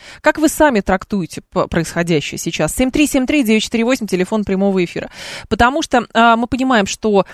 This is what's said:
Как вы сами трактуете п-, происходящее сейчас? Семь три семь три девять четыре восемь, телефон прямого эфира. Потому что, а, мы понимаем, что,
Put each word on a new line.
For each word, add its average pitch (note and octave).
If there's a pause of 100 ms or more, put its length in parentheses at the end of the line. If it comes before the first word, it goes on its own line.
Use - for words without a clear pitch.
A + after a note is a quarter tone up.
(220)
Как D#4
вы D#4
сами C#4
трактуете F#3+
п-, -
происходящее E3+
сейчас? -
Семь B3+
три D4
семь B3+
три D4
девять A3
четыре A3+
восемь, B3
телефон F#3+
прямого F#3+
эфира. - (400)
Потому B3
что, A#3
а, A#3
мы A#3
понимаем, B3
что, G3+